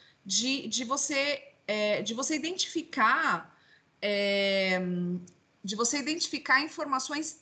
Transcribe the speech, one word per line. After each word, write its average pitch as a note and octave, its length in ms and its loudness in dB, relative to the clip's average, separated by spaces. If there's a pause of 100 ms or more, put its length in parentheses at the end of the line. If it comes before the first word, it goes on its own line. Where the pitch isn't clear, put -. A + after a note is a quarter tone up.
(260)
de, A3+ 420 0
de A#3 160 -4
você, C#4 720 -2 (140)
é, G#3 340 0
de G#3+ 120 -4
você C4+ 220 -2
identificar, C#4 1200 0 (460)
é, G3 800 2 (840)
de G3+ 120 -2
você A#3+ 240 0
identificar C#4+ 640 2
informações D4+ 800 -4